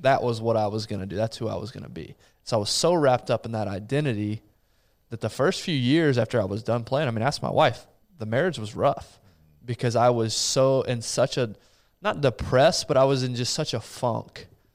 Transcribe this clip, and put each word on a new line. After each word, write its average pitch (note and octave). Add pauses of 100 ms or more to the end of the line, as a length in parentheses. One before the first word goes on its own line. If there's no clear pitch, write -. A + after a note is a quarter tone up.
That C3
was A#2
what A2+
I G#2+
was A2
gonna G2
do. G2
That's A2
who A2+
I G2+
was G#2+
gonna -
be. - (280)
So A#2+
I -
was G#2
so E3+
wrapped C3+
up A2+
in A2+
that G#2+
identity G#2+ (680)
that A2+
the A2
first -
few E3
years C#3
after A#2
I G2+
was G2+
done A#2
playing, C#3
I A#2+
mean, A2
ask B2+
my -
wife, C3+ (320)
the A2
marriage C3
was G#2+
rough - (440)
because A#2+
I A#2+
was A2+
so C3+
in A#2+
such -
a, A#2 (460)
not F#3+
depressed, C3+
but C#3
I C3
was C3+
in B2+
just A#2+
such -
a A#2+
funk - (280)